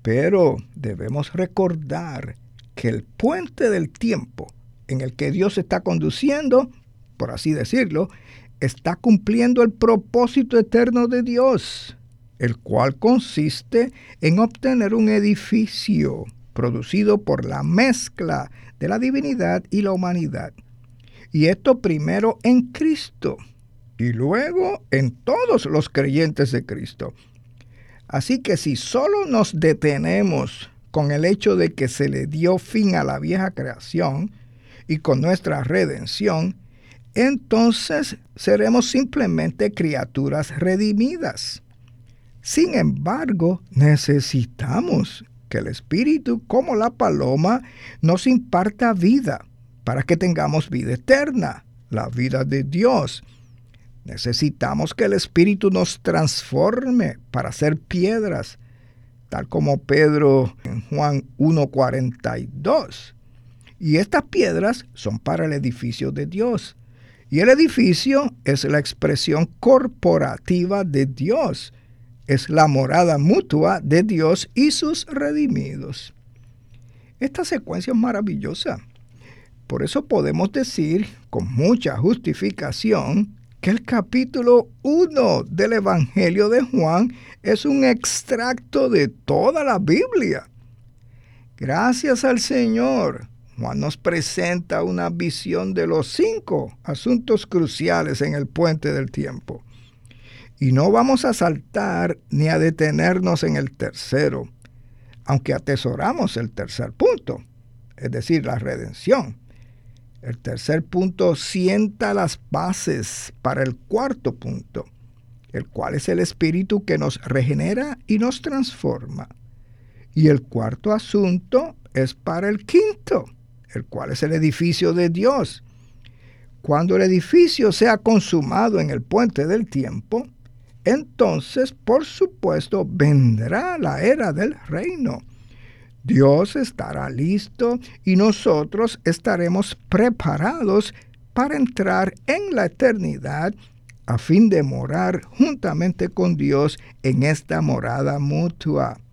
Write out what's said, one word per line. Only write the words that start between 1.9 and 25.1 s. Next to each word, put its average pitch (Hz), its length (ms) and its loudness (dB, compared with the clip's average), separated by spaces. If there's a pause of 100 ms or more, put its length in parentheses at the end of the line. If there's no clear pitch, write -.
que - 120 -6
el 113 160 -4
puente 302 640 -2
del 170 200 0
tiempo - 580 -6 (400)
en 131 140 -4
el 127 120 -8
que 139 180 -4
Dios 190 260 0
está 180 240 -2
conduciendo, 247 920 0 (460)
por 117 140 -6
así - 200 -2
decirlo, 165 580 0 (520)
está 160 340 -4
cumpliendo 233 680 2
el 226 100 4
propósito 240 840 2
eterno 233 500 4
de 247 140 0
Dios, 247 760 0 (420)
el 120 180 -2
cual 123 380 0
consiste 233 960 0 (280)
en 165 180 4
obtener 233 540 0
un 220 160 4
edificio 208 1160 0 (280)
producido 202 680 0
por 131 240 -2
la 139 180 -6
mezcla 170 840 -2 (300)
de 147 80 -4
la 202 100 0
divinidad 247 720 -2
y 202 120 0
la 196 100 0
humanidad. 180 600 -4 (800)
Y 151 140 2
esto 185 340 4
primero 180 640 0
en 247 280 4
Cristo - 680 -2 (600)
y 117 160 0
luego 302 760 -2
en 135 220 0